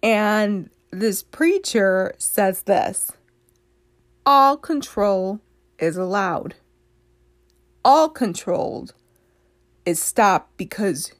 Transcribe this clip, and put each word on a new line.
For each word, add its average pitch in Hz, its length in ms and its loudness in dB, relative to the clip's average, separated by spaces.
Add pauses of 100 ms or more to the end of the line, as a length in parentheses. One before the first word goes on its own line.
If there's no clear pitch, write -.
And 208 680 0 (220)
this 196 300 -2
preacher 208 960 0
says - 460 -2
this, - 480 -2 (1120)
"All 277 320 6
control 202 800 -2 (380)
is 160 180 -2
allowed. 185 600 -4 (1300)
All 311 240 6
control - 760 -6 (1000)
is 175 160 -2
stopped - 560 2
because 180 640 -6